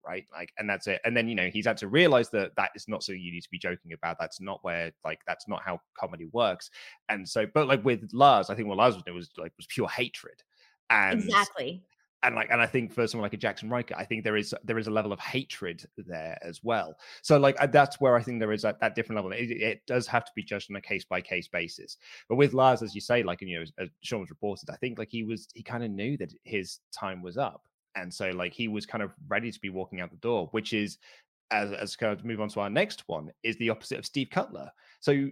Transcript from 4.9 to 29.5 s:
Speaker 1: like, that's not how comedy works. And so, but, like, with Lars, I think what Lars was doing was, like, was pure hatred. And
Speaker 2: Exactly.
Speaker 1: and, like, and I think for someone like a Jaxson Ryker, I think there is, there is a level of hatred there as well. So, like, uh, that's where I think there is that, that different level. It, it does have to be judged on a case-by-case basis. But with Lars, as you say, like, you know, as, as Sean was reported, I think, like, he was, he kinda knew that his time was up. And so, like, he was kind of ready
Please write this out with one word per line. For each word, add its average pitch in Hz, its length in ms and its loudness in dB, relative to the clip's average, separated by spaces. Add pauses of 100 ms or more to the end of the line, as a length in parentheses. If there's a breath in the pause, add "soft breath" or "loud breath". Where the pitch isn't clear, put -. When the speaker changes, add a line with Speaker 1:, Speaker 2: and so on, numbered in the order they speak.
Speaker 1:
like, 80 200 -6
that's - 220 -8
not 90 180 -6
how 90 160 -4 (160)
comedy 85 360 -8
works. 107 380 0 (380 loud breath)
And 98 200 -4
so, 107 260 0
but, 151 140 4
like, 131 160 4
with 110 280 2
Lars, 117 380 8
I 98 60 -4
think 107 100 -4
what 98 120 -2
Lars 117 160 8
was 90 100 -12
doing 87 120 -10
was, 87 220 -12
like, 85 180 -10
was - 100 -20
pure 104 220 -2
hatred. - 540 -6 (480)
And 196 320 4
Speaker 2:
Exactly. 180 640 0 (400)
Speaker 1:
and, 120 120 2
like, 113 160 -2
and 120 80 6
I 117 60 6
think 120 260 0
for 117 160 2
someone 110 160 -4
like 104 100 -4
a 104 100 -4
Jaxson 107 240 -4
Ryker, 120 280 -4
I 95 80 -6
think 110 180 -4
there 107 140 0
is, 104 260 -2
there 113 160 -2
is 107 80 -2
a 110 60 -2
level 107 200 2
of 98 60 -6
hatred 95 680 -6 (120)
there 82 440 -10
as 82 220 -12
well. 104 340 -2 (260 loud breath)
So, 156 140 8
like, 139 220 8
uh, 143 80 4
that's 139 340 6
where 131 140 8
I 120 80 6
think 120 160 -4
there 107 140 0
is 107 100 0
that, 107 180 0
that - 140 2
different 113 220 -2
level. 95 160 -2
It, 117 180 -4
it 107 380 -2
does 123 180 0
have 117 180 2
to - 120 -18
be 104 80 -6
judged 101 260 -6
on 101 60 -8
a 95 40 -10
case-by-case 92 680 -4
basis. - 480 -8 (320 loud breath)
But 110 80 0
with 135 180 6
Lars, 131 260 6
as 104 140 -6
you 101 60 -8
say, 120 240 2
like, 90 160 -4
you 92 160 -8
know, 82 60 -6
as, 78 140 -12
as 92 120 -8 (140)
Sean 113 180 -6
was 90 100 -10
reported, 101 400 -8
I - 60 -12
think, 120 240 -6
like, 110 100 -10
he 113 140 -4
was, 110 300 -6
he 120 100 -16
kinda 117 240 -6
knew 107 300 -4
that 90 140 -8 (120)
his 98 340 -6 (140)
time 92 300 -8
was 90 140 -12
up. 123 300 -4 (300)
And 90 180 -8
so, 95 160 -4
like, 90 220 -4
he 117 160 -4
was 104 180 -6
kind 110 160 -6
of 95 80 -6 (160)
ready 113 240 -2